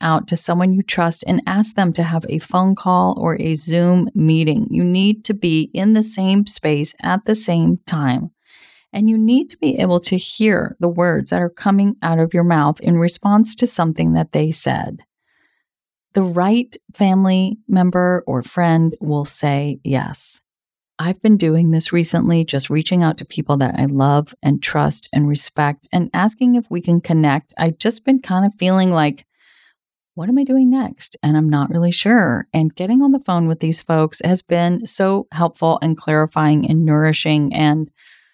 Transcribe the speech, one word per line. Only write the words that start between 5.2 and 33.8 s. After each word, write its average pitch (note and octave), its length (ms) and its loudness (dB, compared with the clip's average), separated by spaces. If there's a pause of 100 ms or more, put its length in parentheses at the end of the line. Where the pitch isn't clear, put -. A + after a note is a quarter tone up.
to G#3 100 -4
be D#3+ 360 -2
in G3+ 220 2
the G#3+ 80 4
same G3 460 0
space D3+ 560 -4
at F#3 220 -2
the G#3+ 100 0
same E3+ 500 0
time. C#3+ 460 -4 (600)
And G#3 160 0
you A3 120 2
need A#3+ 320 2
to - 80 -20
be C#4 180 -2
able F3+ 220 2
to F3+ 180 -2
hear - 640 -2
the F3 100 0
words E3+ 400 -2
that F3+ 140 0
are F3 60 -2
coming G3+ 520 0
out E3 160 0
of E3 160 0
your E3+ 100 2
mouth D#3+ 360 2
in E3+ 180 2
response G#3 600 2
to A#3+ 100 0
something E3 460 -2
that D#3+ 180 -2
they D3+ 200 0
said. - 520 -6 (1080)
The G3 100 2
right F#3+ 520 0 (200)
family F#3+ 720 2
member F3+ 580 0
or B2+ 160 -4
friend E3 580 0
will D3 260 -4
say C#3+ 580 -4
yes. - 560 -6 (600)
I've F3 240 -4
been G#3+ 140 6
doing E3 340 2
this D#3+ 200 0
recently, E3+ 540 0
just C#3 240 -6
reaching D#3 320 0
out D#3+ 160 0
to - 80 -16
people - 320 -4
that C3+ 180 0
I C3+ 100 -2
love C#3+ 580 0
and C#3+ 180 0
trust - 500 -4
and D3 160 0
respect D3 640 -4
and F3 220 -2
asking A3 400 0
if A#3+ 160 -2
we F3 100 -6
can E3+ 220 0
connect. D3+ 560 0
I've E3 220 -2
just A3 260 -4
been C4+ 160 2
kind F#3+ 240 0
of G3+ 140 0
feeling F#3 320 2
like, D3+ 340 0 (880)
"What F3 160 -8
am B3+ 80 2
I C#4+ 60 2
doing C4 260 2
next?" - 540 -4
And D3+ 120 2
I'm D#3 140 2
not C#3+ 220 0
really E3+ 180 0
sure. F3+ 640 0
And D#3+ 220 0
getting A3+ 260 0
on C#4 120 4
the C4+ 60 0
phone F3 280 0
with D#3+ 140 -2
these D#3+ 200 -2